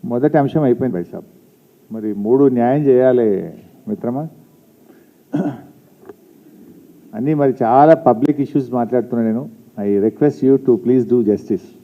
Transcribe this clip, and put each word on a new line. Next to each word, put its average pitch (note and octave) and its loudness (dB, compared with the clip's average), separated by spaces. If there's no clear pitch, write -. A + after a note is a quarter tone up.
మొదటి C3+ 0
అంశం C#3+ 0
అయిపోయింది B2+ 0
భాయ్ F2 -6
సాబ్. - -14
మరి G#2+ -8
మూడు A#2 2
న్యాయం B2+ 0
చేయాలి A#2+ 2
మిత్రమా. B2 -6
అన్నీ C3 -2
మరి C#3+ 0
చాలా C3+ 6
పబ్లిక్ C3+ 2
ఇష్యూస్ C3 -4
మాట్లాడుతున్నా A#2+ -2
నేను. A2+ -4
I G2+ 0
request C#3 0
you C3+ 2
to A#2 2
please A#2+ 0
do B2 2
justice. G2+ -4